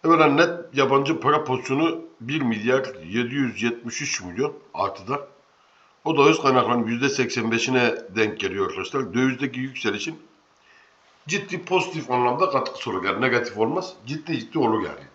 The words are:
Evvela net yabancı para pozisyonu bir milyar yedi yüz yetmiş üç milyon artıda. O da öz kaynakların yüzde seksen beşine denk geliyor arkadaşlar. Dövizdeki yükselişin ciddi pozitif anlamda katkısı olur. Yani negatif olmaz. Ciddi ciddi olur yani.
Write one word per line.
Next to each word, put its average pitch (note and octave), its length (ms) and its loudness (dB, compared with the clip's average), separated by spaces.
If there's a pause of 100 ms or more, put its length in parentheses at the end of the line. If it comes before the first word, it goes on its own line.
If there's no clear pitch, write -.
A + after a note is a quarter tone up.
Evvela D#3+ 220 6
net D#3 220 6 (240)
yabancı C#3 460 2
para D3 240 2
pozisyonu C3+ 580 -2 (200)
bir C#3 200 -4
milyar B2 440 2 (100)
yedi A#2 400 -4
yüz A2+ 280 -2
yetmiş A#2 380 -4
üç C3+ 200 -6
milyon F#2+ 320 -4 (200)
artıda. G2 540 -4 (800)
O D3+ 120 0
da C#3+ 40 6
öz D#3 200 6
kaynakların A#2+ 460 4
yüzde A#2+ 220 0
seksen A#2 420 -2
beşine A#2+ 440 2 (200)
denk A2 240 0
geliyor F#2+ 300 -2
arkadaşlar. G#2+ 440 -6
Dövizdeki B2+ 460 0
yükselişin C3 600 -6 (1040)
ciddi F3 380 -6
pozitif D#3+ 460 -2
anlamda B2 380 2
katkısı - 400 -4
olur. F#2 140 -4
Yani G#2 180 0
negatif A#2 360 0
olmaz. C3+ 360 0 (120)
Ciddi D3 340 -6
ciddi A#2 200 -6
olur A2 260 2
yani. - 180 -10 (120)